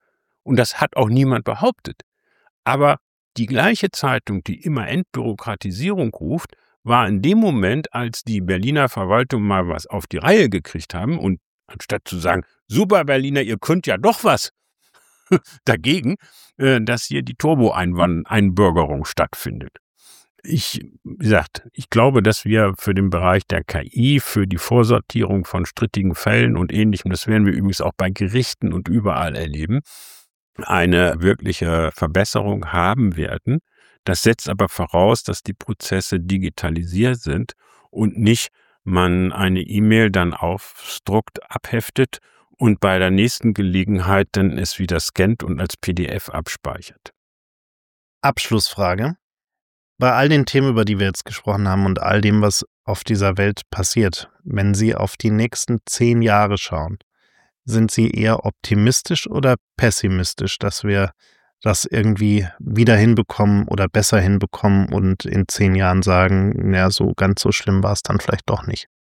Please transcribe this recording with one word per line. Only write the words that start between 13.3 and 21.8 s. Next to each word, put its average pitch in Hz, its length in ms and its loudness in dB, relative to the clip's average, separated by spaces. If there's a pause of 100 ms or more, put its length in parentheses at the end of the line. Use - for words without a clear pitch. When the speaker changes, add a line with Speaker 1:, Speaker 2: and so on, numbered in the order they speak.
Speaker 1:
ihr 110 160 -4
könnt 170 280 -2
ja 104 120 -2
doch 202 260 0
was“, 156 300 0 (760)
<laughs> - 360 -2
dagegen, 123 500 0 (420)
äh, 131 240 2
dass 117 220 -2
hier 139 180 -4
die 123 140 -10
Turbo-Einbürgerung 90 1700 2
stattfindet. - 720 -6 (640)
Ich, - 400 -4 (220)
wie - 140 -14
gesagt, 107 560 0
ich - 160 -14